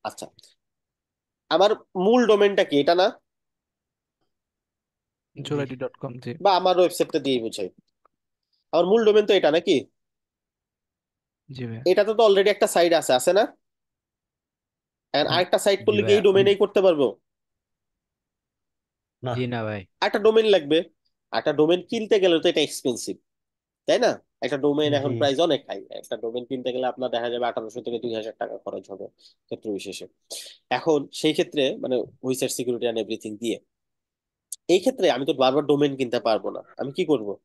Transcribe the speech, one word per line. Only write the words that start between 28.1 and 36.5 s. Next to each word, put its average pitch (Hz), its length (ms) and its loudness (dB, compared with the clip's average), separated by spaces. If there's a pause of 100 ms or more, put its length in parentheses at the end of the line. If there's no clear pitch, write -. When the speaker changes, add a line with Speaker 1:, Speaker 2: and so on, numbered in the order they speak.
Speaker 1:
হাজার 110 240 -8
টাকা 107 200 -8
খরচ 101 320 -12
হবে 98 160 -12 (380)
ক্ষেত্র 113 280 -10
বিশেষে। 95 340 -10 (640)
এখন 139 420 0
সেই 156 200 -2
ক্ষেত্রে 151 440 -2
মানে 131 200 -4
ওয়েবসাইট 127 560 -4
সিকিউরিটি 120 340 -4
and 117 120 -2
everything 107 380 -8
দিয়ে, 113 240 -6 (1080)
এই 175 100 6
ক্ষেত্রে 180 320 2
আমি 135 160 0
তো 156 80 0
বারবার 131 320 2
ডোমেইন 143 300 2
কিনতে 123 240 -2
পারবো 107 300 0